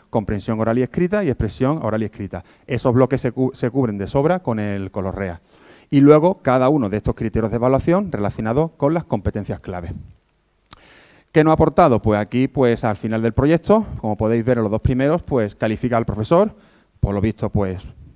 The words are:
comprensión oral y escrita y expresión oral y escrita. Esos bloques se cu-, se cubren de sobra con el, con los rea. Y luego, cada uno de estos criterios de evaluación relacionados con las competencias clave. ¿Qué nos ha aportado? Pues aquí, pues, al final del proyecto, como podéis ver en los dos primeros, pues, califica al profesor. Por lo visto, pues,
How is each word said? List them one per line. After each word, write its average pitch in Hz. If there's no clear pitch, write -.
comprensión 110
oral 113
y -
escrita 180
y 165
expresión 127
oral 110
y 107
escrita. 92
Esos 127
bloques 127
se 120
cu-, 127
se 127
cubren 113
de 98
sobra 160
con 120
el, 101
con 98
los 92
rea. 90
Y 143
luego, 151
cada 127
uno 135
de 104
estos 107
criterios 110
de 117
evaluación 151
relacionados 113
con 151
las 165
competencias 101
clave. 90
¿Qué 156
nos 160
ha -
aportado? 156
Pues 104
aquí, 123
pues, 120
al 110
final 113
del 113
proyecto, 165
como 107
podéis 113
ver 120
en 113
los 101
dos 107
primeros, 135
pues, 110
califica 113
al 113
profesor. 165
Por 101
lo 101
visto, 107
pues, 95